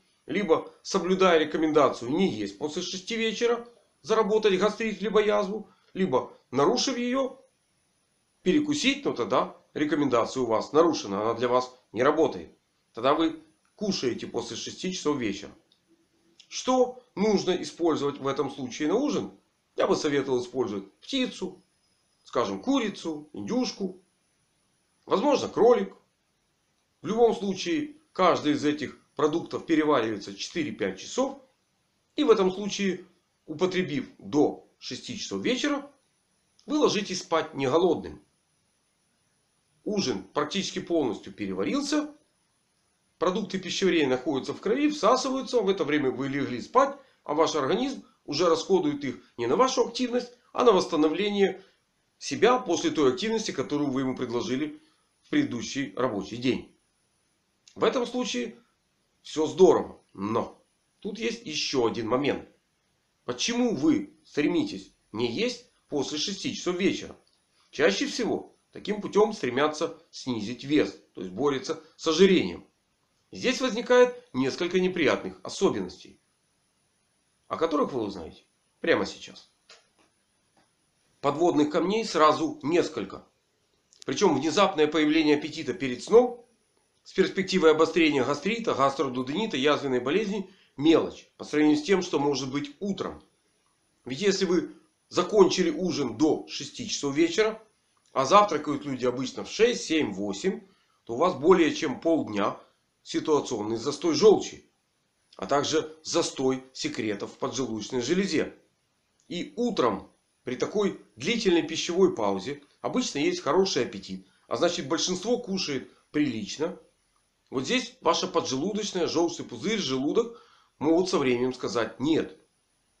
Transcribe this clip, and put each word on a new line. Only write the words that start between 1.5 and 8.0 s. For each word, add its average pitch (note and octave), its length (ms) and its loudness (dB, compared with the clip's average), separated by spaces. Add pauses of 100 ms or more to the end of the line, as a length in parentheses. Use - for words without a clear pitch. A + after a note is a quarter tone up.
«не F3+ 160 2
есть G#2+ 300 -4
после D3+ 240 -6
шести F#3+ 340 -8
вечера», A#3 500 -2 (360)
заработать G#3+ 580 2
гастрит G3+ 420 -2
либо G#3 220 2
язву, G#3 460 -2 (240)
либо, C3 400 0 (180)
нарушив A3+ 460 2
ее, B3 420 -2 (1000)